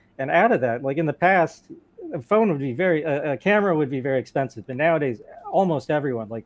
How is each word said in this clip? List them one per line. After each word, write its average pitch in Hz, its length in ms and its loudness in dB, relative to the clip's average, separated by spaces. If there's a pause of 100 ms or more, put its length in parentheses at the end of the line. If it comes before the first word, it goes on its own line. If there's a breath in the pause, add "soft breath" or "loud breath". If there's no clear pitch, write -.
(180 soft breath)
and 135 140 -4
out 196 200 4
of 151 100 0
that, 123 200 -2
like, 135 160 -4
in 165 80 0
the 147 80 0
past, 175 520 0 (480)
a 151 80 -6
phone 214 280 2
would 143 100 -2
be 135 120 -4
very, 160 320 0
a, 147 300 -2
a 123 40 -6
camera 202 380 2
would 151 140 0
be 135 100 -4
very 135 200 0
expensive, 123 480 -6
but 127 100 -8
nowadays, 147 440 0 (300)
almost 170 380 0
everyone, 131 400 -2
like, 113 160 -10